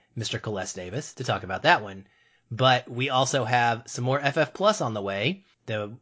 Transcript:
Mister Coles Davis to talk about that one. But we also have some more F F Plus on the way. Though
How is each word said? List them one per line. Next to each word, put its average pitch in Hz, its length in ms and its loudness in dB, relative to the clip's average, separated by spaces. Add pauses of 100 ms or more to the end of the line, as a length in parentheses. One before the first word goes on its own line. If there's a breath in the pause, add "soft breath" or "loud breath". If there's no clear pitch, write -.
(160)
Mister 110 240 -4
Coles 95 340 -4
Davis 95 420 -8
to 131 80 -8
talk 98 200 -2
about 92 200 -6
that 160 180 6
one. 107 240 -12 (460 soft breath)
But 127 380 4
we 127 200 -2
also 131 360 2
have 120 400 2
some - 180 -6
more 135 160 2
F 139 180 0
F 151 160 0
Plus 208 280 2
on 113 120 -2
the 107 80 -2
way. 104 420 -2 (220 soft breath)
Though 107 360 -4